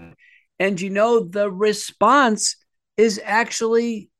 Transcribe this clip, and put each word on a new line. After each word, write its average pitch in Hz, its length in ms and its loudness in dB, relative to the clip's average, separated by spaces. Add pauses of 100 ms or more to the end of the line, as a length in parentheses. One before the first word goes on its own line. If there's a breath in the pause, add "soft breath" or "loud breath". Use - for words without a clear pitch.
(580 soft breath)
And, 185 240 -2
you 196 80 -6
know, 220 300 2
the 202 320 -4
response 214 1040 0 (420)
is 214 260 2
actually 226 840 -2 (100)